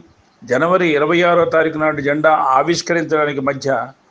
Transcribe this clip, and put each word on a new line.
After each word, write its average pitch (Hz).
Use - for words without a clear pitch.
జనవరి 165
ఇరవై 156
ఆరో 175
తారీఖు 160
నాడు 151
జెండా 151
ఆవిష్కరించడానికి 151
మధ్య 135